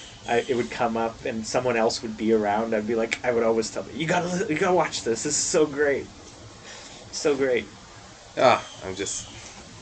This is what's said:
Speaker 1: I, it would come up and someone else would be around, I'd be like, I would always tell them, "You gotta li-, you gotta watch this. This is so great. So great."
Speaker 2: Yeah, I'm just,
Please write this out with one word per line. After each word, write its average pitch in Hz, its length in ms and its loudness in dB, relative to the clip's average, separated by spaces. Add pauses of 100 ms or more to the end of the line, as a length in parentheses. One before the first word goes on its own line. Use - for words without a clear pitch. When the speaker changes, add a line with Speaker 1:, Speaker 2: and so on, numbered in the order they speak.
(280)
Speaker 1:
I, 123 180 2
it 135 80 0
would 117 160 0
come 113 280 0
up 113 260 -2
and 113 220 -4
someone 123 320 2
else 113 240 2
would 110 160 -8
be 113 160 4
around, 110 400 2
I'd 107 120 0
be 117 80 0
like, 113 300 -2
I 127 80 2
would 117 100 2
always 113 280 2
tell 110 140 -6
them, - 120 -12
"You 156 100 -4
gotta 175 220 2
li-, 180 240 -2
you 156 80 0
gotta 185 140 4
watch - 300 0
this. 117 180 0
This 147 100 -2
is - 40 0
so - 280 4
great. 143 420 0 (1080)
So 147 220 2
great." 127 300 2 (720)
Speaker 2:
Yeah, 120 240 8 (240)
I'm 92 100 -4
just, 92 320 -6 (560)